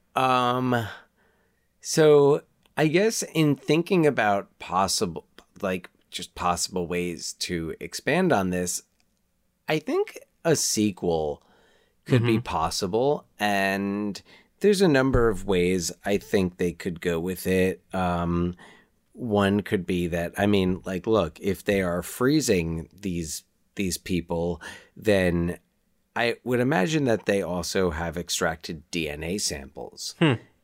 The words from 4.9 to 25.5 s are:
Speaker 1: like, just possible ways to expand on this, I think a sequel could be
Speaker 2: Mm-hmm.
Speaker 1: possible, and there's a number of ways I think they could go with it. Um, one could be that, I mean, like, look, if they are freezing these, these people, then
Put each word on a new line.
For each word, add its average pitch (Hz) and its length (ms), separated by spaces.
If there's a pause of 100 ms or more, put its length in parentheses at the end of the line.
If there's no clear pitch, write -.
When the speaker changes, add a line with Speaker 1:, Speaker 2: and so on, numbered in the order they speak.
Speaker 1:
like, 92 280 (200)
just - 260
possible 87 520
ways 87 520
to 82 400
expand 165 540
on 95 160
this, 90 320 (880)
I 156 100
think 370 400 (240)
a 165 120
sequel 85 880 (640)
could 120 200
be 120 80
Speaker 2:
Mm-hmm. 117 100
Speaker 1:
possible, 98 840 (140)
and 101 840 (380)
there's 196 220
a 196 60
number 131 420
of 95 160
ways 90 460 (120)
I 101 140
think 92 400
they 87 160
could 82 260
go 85 200
with 90 280
it. 92 340 (120)
Um, 87 640 (580)
one 101 480
could 95 240
be 87 220
that, 85 300
I 101 100
mean, 92 380
like, 95 220
look, 101 320
if 95 240
they 98 180
are 87 220
freezing 98 880
these, 85 500 (320)
these 95 220
people, 85 640 (340)
then 87 640 (580)